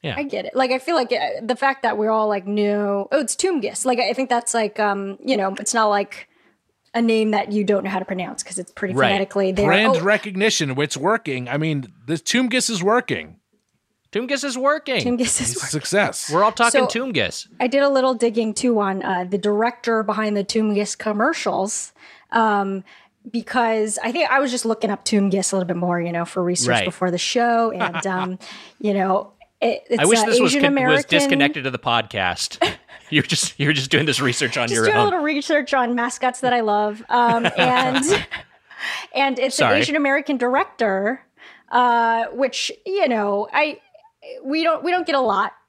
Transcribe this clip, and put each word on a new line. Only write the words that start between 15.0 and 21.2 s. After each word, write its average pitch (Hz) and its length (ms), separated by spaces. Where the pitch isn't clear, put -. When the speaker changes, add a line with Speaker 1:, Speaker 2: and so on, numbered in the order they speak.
Speaker 2:
Toongus 247 380
is - 0
Speaker 3:
It's 123 160
a - 20
Speaker 2:
working. - 120
Speaker 3:
success. 165 600
Speaker 1:
We're 175 140
all 220 80
talking 240 360
Speaker 2:
So, 233 120
Speaker 1:
Toongus. 170 480
Speaker 2:
I 254 80
did 269 160
a 285 60
little 262 260
digging 220 400
too 240 240
on, 190 240
uh, 185 260
the 196 100
director 220 680
behind 208 320
the 202 80
Toongus 208 520
commercials, 214 960